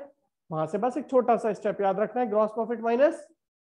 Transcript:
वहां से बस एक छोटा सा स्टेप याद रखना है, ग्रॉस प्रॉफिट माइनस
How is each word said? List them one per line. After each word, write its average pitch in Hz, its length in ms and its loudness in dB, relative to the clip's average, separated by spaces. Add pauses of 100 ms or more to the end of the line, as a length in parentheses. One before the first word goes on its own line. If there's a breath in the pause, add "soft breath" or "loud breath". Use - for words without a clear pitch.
(500)
वहां 156 160 -2
से 202 120 -4
बस 247 180 -2
एक 269 140 -6
छोटा 247 260 4
सा 214 160 -2
स्टेप 196 280 -4
याद 196 200 0
रखना 220 220 -2
है, 240 60 -2
ग्रॉस 214 220 2
प्रॉफिट 226 320 -4
माइनस 247 440 2 (380)